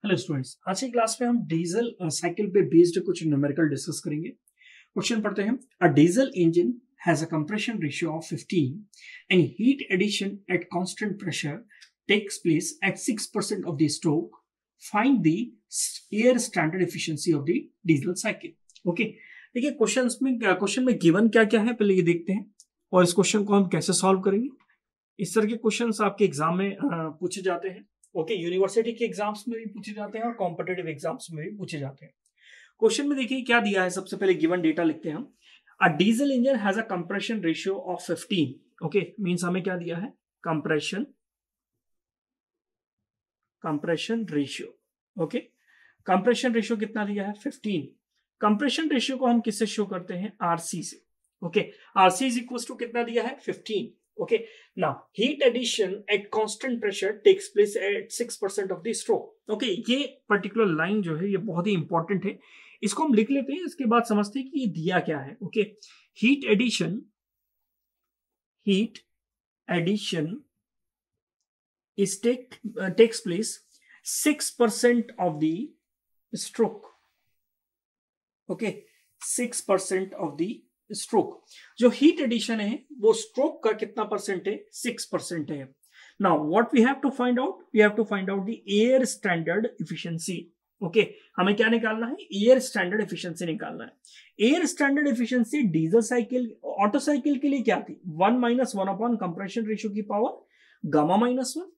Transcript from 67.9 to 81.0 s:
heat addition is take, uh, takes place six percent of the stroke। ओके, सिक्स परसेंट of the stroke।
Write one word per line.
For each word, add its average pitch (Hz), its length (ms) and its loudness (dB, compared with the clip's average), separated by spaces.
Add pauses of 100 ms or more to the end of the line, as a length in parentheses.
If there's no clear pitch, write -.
heat 196 300 2 (720)
addition 175 560 0 (1700)
is 196 120 2 (140)
take, 247 520 -2
uh, 185 240 -4
takes 226 280 6
place 180 240 -4 (720)
six 294 240 0 (100)
percent 240 420 2 (180)
of 170 200 0
the 170 260 -2 (680)
stroke। - 480 -4 (1700)
ओके, 208 340 -6 (360)
सिक्स - 400 -4
परसेंट 190 540 0
of 165 220 -6
the 175 160 -4 (400)
stroke। - 480 0 (380)